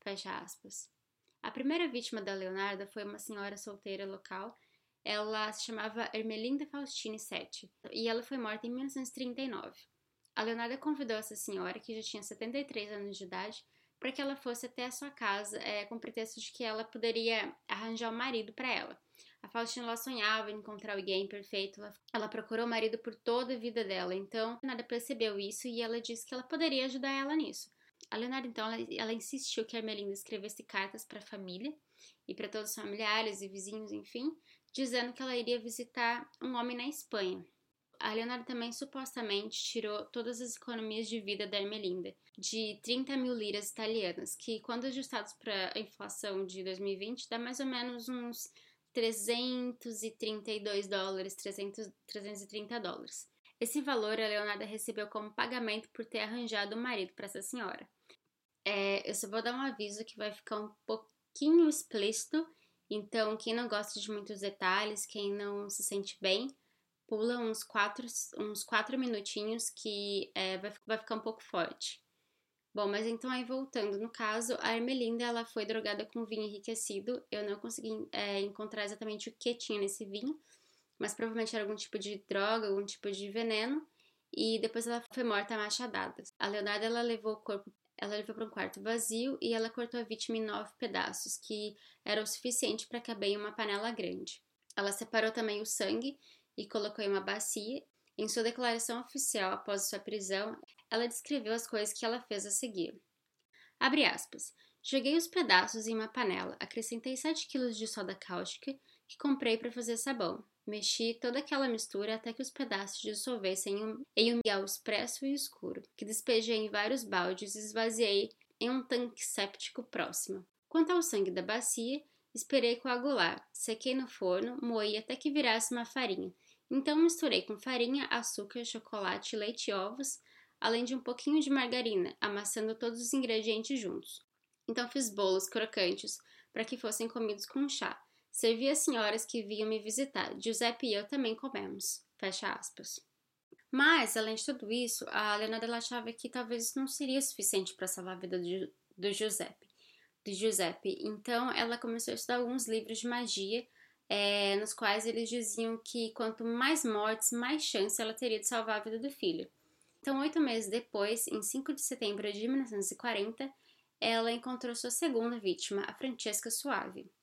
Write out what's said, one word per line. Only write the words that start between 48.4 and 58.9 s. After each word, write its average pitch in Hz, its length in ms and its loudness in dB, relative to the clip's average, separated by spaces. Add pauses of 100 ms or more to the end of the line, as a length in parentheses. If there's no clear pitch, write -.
trezentos 233 1080 0
e 220 80 -4
trinta 220 400 -4
e 214 100 -2
dois 202 260 0
dólares, 190 480 -2
trezentos, 202 560 -6 (160)
trezentos 202 360 -8
e 190 60 -14
trinta 214 320 -6
dólares. - 500 -8 (300)
Esse 233 200 2
valor 220 400 2
a 220 60 2
Leonarda 208 380 0
recebeu 214 420 -4
como 214 260 -6
pagamento 233 580 0
por 226 140 -8
ter 220 140 -4
arranjado 214 580 -2
um 226 40 -2
marido 226 340 -2
pra 202 120 -10
essa 196 140 -8
senhora. 208 480 -6 (760)
É, 196 440 2